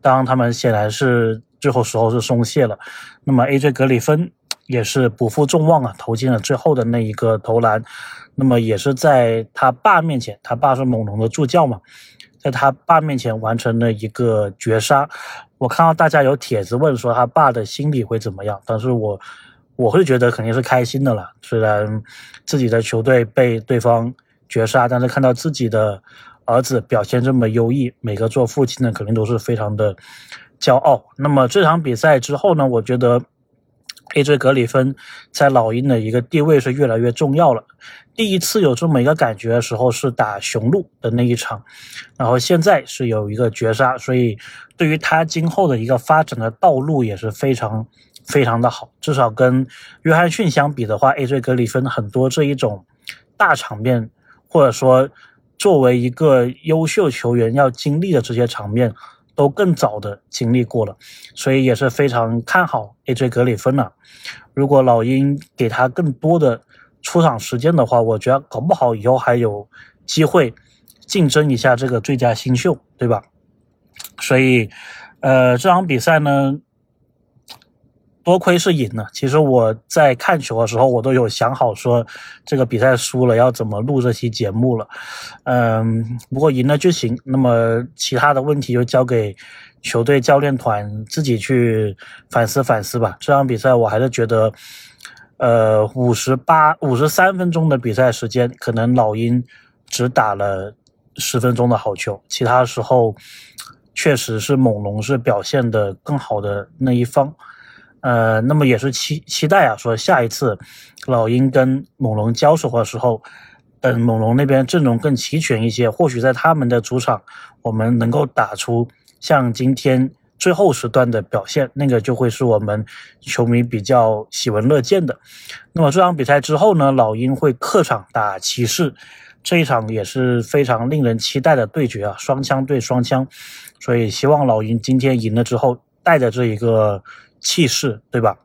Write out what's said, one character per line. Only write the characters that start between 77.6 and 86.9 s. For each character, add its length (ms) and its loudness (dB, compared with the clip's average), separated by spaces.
多 160 2
亏 220 2
是 140 0
赢 200 -2
了。 200 -8
其 160 -4
实 80 2
我 360 4
在 260 4
看 240 0
球 220 -6
的 80 0
时 100 -4
候， 80 4
我 160 2
都 120 0
有 160 2
想 260 -2
好 180 0
说 320 0
这 120 -2
个 80 2
比 120 -6
赛 200 2
输 280 -2
了 120 4
要 120 6
怎 160 -4
么 140 -6
录 220 -2
这 100 0
期 180 -4
节 220 -4
目 240 0
了。 100 -6
嗯， 720 0
不 120 -4
过 100 4
赢 160 0
了 100 2
就 140 2